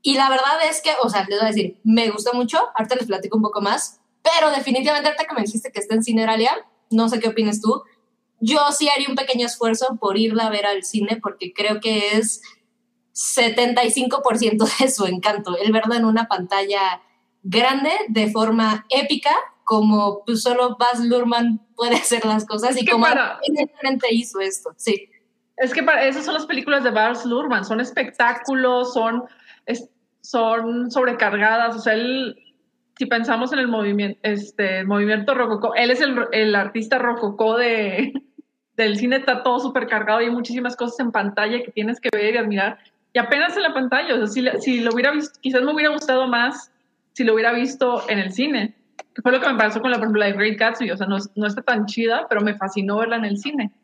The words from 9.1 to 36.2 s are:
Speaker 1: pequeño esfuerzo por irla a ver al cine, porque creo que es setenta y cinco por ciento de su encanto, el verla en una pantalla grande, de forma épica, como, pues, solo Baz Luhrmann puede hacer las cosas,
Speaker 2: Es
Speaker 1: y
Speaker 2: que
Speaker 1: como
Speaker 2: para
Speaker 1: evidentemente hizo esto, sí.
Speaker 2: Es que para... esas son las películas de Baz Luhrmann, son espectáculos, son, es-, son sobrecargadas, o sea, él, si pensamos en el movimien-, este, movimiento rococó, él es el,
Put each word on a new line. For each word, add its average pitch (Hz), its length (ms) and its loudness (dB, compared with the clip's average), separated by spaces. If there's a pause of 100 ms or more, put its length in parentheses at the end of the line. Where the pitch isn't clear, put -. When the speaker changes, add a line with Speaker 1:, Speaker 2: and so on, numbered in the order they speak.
Speaker 1:
pequeño 254 300 -2
esfuerzo 233 540 -2
por 202 180 0
irla 220 280 2
a 214 40 0
ver 208 160 -2
al 196 180 -2
cine, 214 380 -2
porque 185 300 -8
creo 214 280 -2
que 214 360 0
es 220 240 -2 (720)
setenta 240 720 0
y 226 60 0
cinco 269 320 -2
por 226 160 2
ciento 220 260 2 (160)
de 262 100 4
su 202 160 0
encanto, 185 500 -2
el 208 160 2
verla 226 240 2
en 226 80 2
una 220 240 2
pantalla 196 720 -2 (400)
grande, 262 480 2 (180)
de 214 220 2
forma 220 580 2
épica, 285 460 2 (300)
como, 214 600 2
pues, 226 180 -2
solo 247 360 2
Baz 240 220 2
Luhrmann 233 600 2 (160)
puede 240 200 2
hacer 226 280 0
las 214 200 2
cosas, 226 320 -2
Speaker 2:
Es 254 60 0
Speaker 1:
y - 20 -2
Speaker 2:
que 240 80 2
Speaker 1:
como 233 140 4
Speaker 2:
para 254 400 2
Speaker 1:
evidentemente 269 640 -2
hizo 226 300 -2
esto, 190 360 -4
sí. 202 320 -4 (480)
Speaker 2:
Es 254 160 0
que 320 100 -2
para... 285 240 2
esas 285 180 -2
son 320 100 -4
las 302 120 -4
películas 277 360 0
de 240 80 2
Baz 220 340 0
Luhrmann, 240 400 -2
son 220 160 -2
espectáculos, 247 1120 0
son, 233 300 0 (420)
es-, 233 220 -6 (340)
son 233 680 0
sobrecargadas, 226 840 2
o - 20 -10
sea, 220 160 0
él, 247 420 -2 (600)
si 262 100 -4
pensamos 233 460 -2
en 269 80 -2
el 254 80 0
movimien-, 202 540 -2
este, 202 600 -2
movimiento 208 500 0
rococó, 226 400 0
él 240 160 2
es 247 100 2
el, 277 160 0 (160)